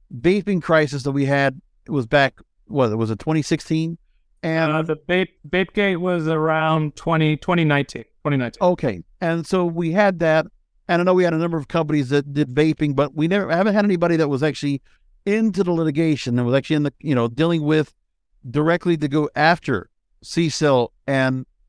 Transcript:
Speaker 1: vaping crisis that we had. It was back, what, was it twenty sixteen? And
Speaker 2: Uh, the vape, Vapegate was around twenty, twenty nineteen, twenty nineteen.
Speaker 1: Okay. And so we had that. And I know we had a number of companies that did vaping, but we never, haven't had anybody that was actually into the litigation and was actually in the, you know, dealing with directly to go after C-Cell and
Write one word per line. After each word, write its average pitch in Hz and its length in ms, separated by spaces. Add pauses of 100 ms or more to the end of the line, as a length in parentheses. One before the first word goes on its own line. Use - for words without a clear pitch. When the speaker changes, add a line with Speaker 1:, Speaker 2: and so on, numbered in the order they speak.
(140)
Speaker 1:
vaping 180 480
crisis 143 420
that 139 80
we 139 140
had. 139 360 (240)
It - 60
was 135 140
back, 139 360 (240)
what, 120 320
was 113 140
it 107 80
twenty 156 220
sixteen? 160 560 (460)
And 160 300
Speaker 2:
Uh, 160 80
the 160 160
vape, 180 320 (180)
Vapegate 190 520
was 175 280
around 156 680
twenty, 156 400
twenty 175 260
nineteen, 143 400 (200)
twenty 143 120
nineteen. 123 260
Speaker 1:
Okay. 170 420 (180)
And 170 260
so 180 180
we 170 280
had 196 260
that. 160 280 (400)
And 175 140
I 180 40
know 185 80
we 185 100
had 170 100
a 160 40
number 170 200
of 143 120
companies 151 400
that 143 240
did 139 200
vaping, 151 440
but 143 180
we 156 140
never, 190 200
haven't 196 260
had 208 100
anybody 170 320
that 156 100
was 139 160
actually 143 380 (440)
into 202 380
the 175 80
litigation 156 640
and 123 80
was 120 80
actually 139 220
in 147 80
the, 143 160
you 147 160
know, 117 140
dealing 160 340
with 151 300 (560)
directly 165 480
to 151 100
go 147 260
after 147 560 (320)
C-Cell 147 680 (160)
and 131 380 (240)